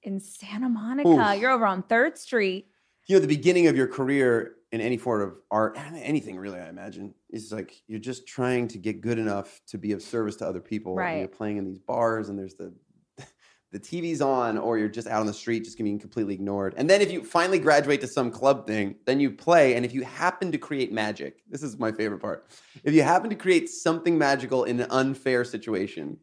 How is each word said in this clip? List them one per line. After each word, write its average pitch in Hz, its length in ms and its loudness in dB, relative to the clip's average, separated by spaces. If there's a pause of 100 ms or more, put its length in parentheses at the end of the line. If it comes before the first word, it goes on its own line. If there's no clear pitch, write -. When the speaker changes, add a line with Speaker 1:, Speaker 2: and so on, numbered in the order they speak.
Speaker 1:
In 196 180 -8
Santa 202 480 -8
Monica. 247 400 0
Speaker 2:
Oof. 208 320 6
Speaker 1:
You're 247 100 2
over 233 160 2
on 185 180 0
Third 254 340 2
Street. 196 480 -2 (400)
Speaker 2:
You 190 100 6
know, 190 40 10
the 156 80 2
beginning 170 380 6
of 143 100 6
your 131 100 4
career 131 720 2 (160)
in 117 80 -4
any 120 160 0
form 110 240 0
of 95 140 -4 (160)
art, 107 260 2 (180)
anything 127 420 -4
really, 95 220 -10
I 85 100 -14
imagine, 92 460 -14 (140)
is, 110 240 -12
like, 104 340 -12
you're 110 140 -10
just 123 260 -10
trying 123 420 -2
to 117 100 -12
get 104 220 -6
good 117 180 -2
enough 101 500 -4
to 107 100 -10
be 104 140 -4
of 98 100 -6
service 110 340 -4
to 95 100 -6
other 90 140 -2
people. 104 320 -8
And 92 60 -4
Speaker 1:
Right. 175 220 -2
Speaker 2:
you're 95 80 -6
playing 104 280 -6
in 101 80 -4
these 95 140 -10
bars 113 500 -2
and 101 100 -8
there's 95 160 -10
the, 90 180 -16 (460)
<laughs> - 540 -20
the 98 80 -10
T 175 200 -10
V's 165 220 -4
on, 127 360 2
or 113 200 0
you're 107 100 0
just 113 200 -8
out 110 120 0
on 110 60 0
the 104 80 -2
street 113 300 -4
just - 120 -18
getting 104 220 -4
completely 101 360 -4
ignored. 98 420 -4
And 143 120 0
then 196 120 6
if 190 100 2
you 175 140 -6
finally 180 340 2
graduate 143 440 4
to 135 40 -6
some 120 240 -2
club 131 380 2
thing, 104 260 -2 (120)
then 131 120 2
you 139 140 2
play. 147 420 6
And 120 100 0
if 120 80 -4
you 131 120 -4
happen 180 480 -4
to 151 60 -2
create 139 340 -4
magic, 107 560 -6
this 147 160 -10
is 117 140 -8
my 113 120 -2
favorite 104 300 -4
part. - 260 -8 (380)
If 147 100 2
you 160 80 8
happen 170 280 4
to 208 60 -4
create 170 320 2
something 170 480 0
magical 131 480 2
in 120 160 -2
an 120 100 -2
unfair 131 540 2
situation 101 800 -6